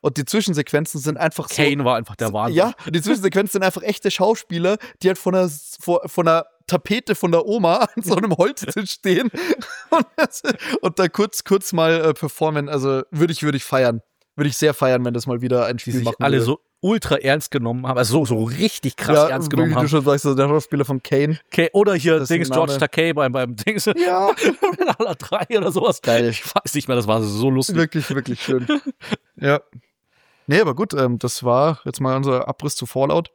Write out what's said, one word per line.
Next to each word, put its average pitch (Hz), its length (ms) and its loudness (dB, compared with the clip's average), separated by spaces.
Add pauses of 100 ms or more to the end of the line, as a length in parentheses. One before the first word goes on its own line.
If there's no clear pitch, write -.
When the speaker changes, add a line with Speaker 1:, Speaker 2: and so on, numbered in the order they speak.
Speaker 1:
und 143 160 -2
die 143 80 -4
Zwischensequenzen 156 760 -2
sind 139 160 -4
einfach 160 320 -2
so - 140 -10
Speaker 2:
Kane 143 220 2
war 123 120 2
einfach 110 200 -8
der 110 160 -2
Wahnsinn. 110 240 -2
Speaker 1:
Ja, 214 160 4 (160)
die 160 120 -2
Zwischensequenzen 202 520 0
sind 190 100 0
einfach 185 200 -2
echte 202 280 -2
Schauspieler, 190 680 0 (240)
die 185 60 4
halt 185 100 0
von 185 180 -2
einer, 185 120 2 (300)
vor, - 300 0
von 170 180 0
einer 165 200 4 (200)
Tapete 208 480 -2
von 175 160 -2
der 165 160 2
Oma 196 300 2
<laughs> 247 200 2
an 233 60 -6
so 185 140 2
einem 196 200 0
Holztisch 202 560 -2
stehen 202 360 0 (320)
<laughs> - 300 -12
und, 311 160 2 (100)
das, - 260 -2 (380)
und 175 180 -2
da - 100 4
kurz, - 360 -2
kurz - 280 0
mal, 165 280 2
äh, 156 140 2
performen. 151 540 -4
Also 135 340 -2 (100)
würde 160 200 0
ich, 139 120 -6
würde 143 140 0
ich - 60 -6
feiern. 120 360 2 (340)
Würde 147 160 0
ich - 60 -6
sehr 151 180 2
feiern, 127 300 2
wenn 120 100 -2
das 120 140 -4
mal 120 140 -2
wieder 123 240 0
ein 123 100 -4
Speaker 2:
Die 113 60 -10
Speaker 1:
Spiel 120 120 -6
Speaker 2:
sich 123 100 0
Speaker 1:
machen 117 140 -2
Speaker 2:
alle 139 200 2
Speaker 1:
würde. 117 80 2
Speaker 2:
so 135 140 -2 (220)
ultra 185 340 2
ernst 139 340 0
genommen 123 360 -4
haben, 127 120 0
also 123 260 2
so, 117 120 0
so 110 80 0
richtig 139 520 -2
krass 151 200 2
Speaker 1:
Ja, 151 120 6
Speaker 2:
ernst 160 240 -4
Speaker 1:
wie - 40 0
Speaker 2:
genommen 160 160 2
Speaker 1:
du - 60 0
Speaker 2:
haben. 147 100 2
Speaker 1:
schon 147 160 2
sagst, 143 200 2
so 143 100 2
der 135 140 2
Schauspieler 151 360 0
von 135 180 -4
Kane. 147 360 0 (100)
Speaker 2:
Okay, 165 240 2
oder 202 220 4
hier 160 200 2
Speaker 1:
Das 156 100 2
ist 127 60 -6
ein 165 80 2
Speaker 2:
Dings, 160 120 -2
George 156 220 2
Speaker 1:
Name. 139 80 -2
Speaker 2:
Takei 160 320 0
beim, 139 200 0
beim 127 240 -2
Dings. 208 280 -4
Speaker 1:
Ja. 359 460 2 (300)
Speaker 2:
<laughs> 359 380 0
Nala 208 160 -2
drei - 320 -4 (120)
oder 190 140 0
sowas. 202 300 0
Speaker 1:
Geil. 117 280 2
Speaker 2:
Ich - 140 -8 (100)
weiß - 200 -2
nicht 147 140 -4
mehr, 127 80 0
das 113 100 0
war 110 160 2
so 107 280 0
lustig. 131 260 0
Speaker 1:
Wirklich, 160 380 -2
wirklich 131 280 -6
schön. 127 240 -2
Speaker 2:
<laughs> - 680 -6
Speaker 1:
Ja. 143 240 0 (840)
Nee, 156 140 4
aber 156 140 2
gut, 185 180 -2
ähm, 127 260 0
das - 260 -6
war 135 400 2
jetzt 135 160 -8
mal 131 160 0
unser 135 320 0
Abriss 143 280 -6
zu - 100 -8
Fallout. 147 480 -2